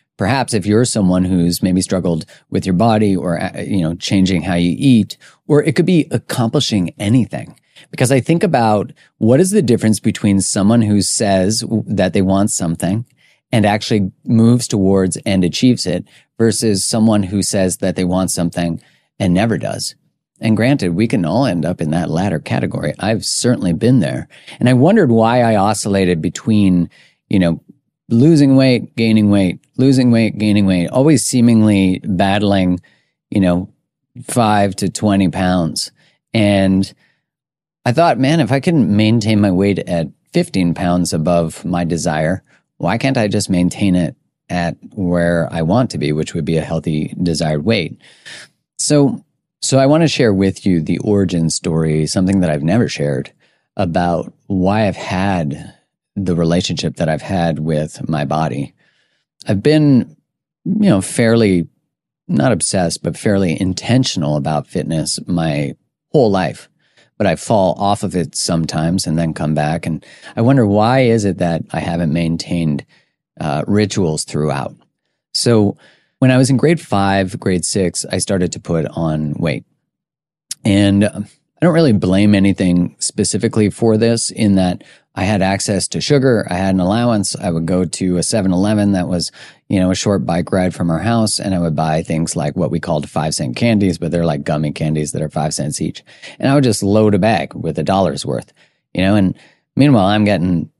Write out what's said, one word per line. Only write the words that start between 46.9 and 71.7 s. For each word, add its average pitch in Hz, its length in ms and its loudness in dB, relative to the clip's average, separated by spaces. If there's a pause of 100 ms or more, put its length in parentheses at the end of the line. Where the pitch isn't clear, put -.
desired 78 440 -2
weight?" 107 320 -2 (800)
So, 143 440 2 (380)
so - 180 0
I 135 60 4
want 151 160 4
to 165 80 4
share 123 240 2
with 95 320 0
you 90 160 2
the 82 200 -2
origin 90 500 0
story, 80 560 -2
something 95 340 0
that 90 80 0
I've 73 140 -2
never 90 260 2
shared, 71 440 -4 (440)
about 87 560 -2 (140)
why 98 420 0
I've 87 80 -4
had 90 800 -4 (460)
the 92 140 -2
relationship 85 600 -2
that 80 120 -2
I've 78 140 -4
had 85 380 -2
with 78 480 -6
my 73 160 -4
body. 69 500 -4 (720)
I've - 160 -2
been, 147 540 2 (480)
you 202 260 0
know, 98 100 4
fairly, 110 680 2 (580)
not 135 240 0
obsessed, 87 540 -2
but 87 120 -4
fairly 98 440 0
intentional 92 760 0
about 73 320 -2
fitness 78 640 -4
my 76 480 -4 (340)
whole 127 180 4
life. 92 400 -2 (500)
But 104 100 0
I 82 80 2
fall 98 420 0
off 101 240 -2
of 90 140 -6
it 82 180 -4
sometimes 82 720 -2
and 80 100 -2
then 82 160 -2
come 76 220 -4
back. 76 320 -2
And 80 180 -6 (300)
I - 60 -4
wonder, 123 260 4
why 110 360 2
is 113 220 2
it 92 140 -2
that 85 320 -2